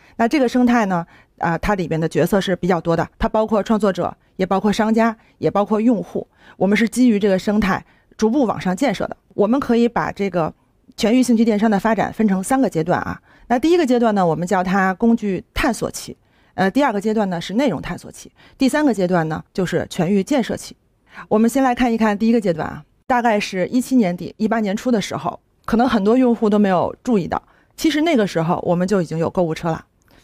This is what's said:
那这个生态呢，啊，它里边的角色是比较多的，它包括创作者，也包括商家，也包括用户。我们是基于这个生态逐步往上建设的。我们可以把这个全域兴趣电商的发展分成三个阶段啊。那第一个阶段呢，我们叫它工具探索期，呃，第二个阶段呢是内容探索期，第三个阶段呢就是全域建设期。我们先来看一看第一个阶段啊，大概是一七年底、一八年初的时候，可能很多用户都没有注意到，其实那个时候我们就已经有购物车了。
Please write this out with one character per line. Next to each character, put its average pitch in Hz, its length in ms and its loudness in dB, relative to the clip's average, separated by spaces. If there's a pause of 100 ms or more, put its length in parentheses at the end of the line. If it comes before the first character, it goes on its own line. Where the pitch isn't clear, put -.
(180)
那 233 100 0
这 277 140 0
个 247 80 2
生 247 160 2
态 240 220 2
呢， 175 200 -2 (300)
啊， 165 220 -2
它 - 160 -2
里 185 120 -4
边 156 140 -4
的 165 80 -2
角 151 160 0
色 196 160 0
是 180 160 -2
比 - 100 -6
较 175 140 0
多 165 160 -2
的， 165 100 -2 (120)
它 226 100 -2
包 220 180 0
括 208 160 0
创 220 160 0
作 208 140 0
者， 180 240 -6 (200)
也 185 100 -2
包 190 120 0
括 208 140 0
商 220 200 0
家， 226 220 2 (220)
也 156 140 -2
包 202 160 0
括 208 120 0
用 220 240 2
户。 - 240 -10 (300)
我 185 100 0
们 202 80 2
是 214 140 2
基 247 220 2
于 208 80 2
这 208 100 0
个 185 100 2
生 214 220 0
态 185 240 -2 (320)
逐 220 140 0
步 262 160 2
往 190 120 -2
上 180 160 -2
建 226 200 0
设 - 120 -6
的。 - 100 -10 (180)
我 202 120 2
们 254 140 2
可 240 160 0
以 233 100 4
把 185 240 -4
这 202 200 -6
个 170 220 -2 (440)
全 214 180 0
域 254 80 4
兴 240 140 2
趣 226 80 4
电 208 140 2
商 220 120 2
的 202 80 2
发 220 160 0
展 190 160 -2
分 220 160 0
成 190 160 2
三 262 160 0
个 247 120 2
阶 160 120 -2
段 165 180 0
啊。 - 200 -8 (280)
那 247 100 2
第 311 120 2
一 359 60 4
个 349 80 4
阶 247 140 2
段 233 160 2
呢， 185 120 2
我 160 80 2
们 170 140 -4
叫 185 160 0
它 185 300 0
工 233 200 2
具 202 380 -2
探 269 200 -2
索 - 180 -6
期， - 260 -14 (380)
呃， 190 160 0
第 262 120 2
二 269 80 2
个 202 80 -2
阶 214 140 -2
段 208 160 0
呢 175 100 -4
是 175 140 -10
内 254 160 0
容 165 140 -4
探 - 160 -10
索 - 120 -20
期， - 220 -20 (240)
第 269 100 2
三 302 180 0
个 247 100 4
阶 190 120 0
段 170 220 0
呢 156 240 -8
就 180 140 -2
是 165 240 -2
全 170 200 -2
域 196 140 2
建 269 180 0
设 - 140 -4
期。 - 180 -14 (540)
我 214 100 2
们 226 120 4
先 269 140 0
来 247 100 2
看 240 180 0
一 226 40 -2
看 214 200 0
第 220 120 0
一 233 40 4
个 233 80 4
阶 185 120 0
段 156 160 -4
啊， - 160 -14 (220)
大 247 140 0
概 220 200 2
是 185 280 -4
一 254 120 0
七 254 160 0
年 180 200 2
底、 175 200 -10
一 220 100 -2
八 226 140 0
年 208 160 -2
初 247 140 -4
的 220 100 2
时 - 160 -6
候， - 240 -8 (240)
可 - 120 -2
能 240 120 4
很 233 140 0
多 214 140 4
用 254 160 4
户 220 160 0
都 208 100 2
没 202 100 4
有 165 340 0
注 233 160 0
意 156 80 -2
到， - 140 -4 (360)
其 320 140 0
实 294 120 0
那 330 120 2
个 220 100 2
时 170 160 -2
候 165 240 -2
我 175 100 0
们 180 120 -2
就 190 160 0
已 - 20 -2
经 156 140 -8
有 156 100 -2
购 185 140 -2
物 160 120 -2
车 170 160 -6
了。 160 140 -6 (400)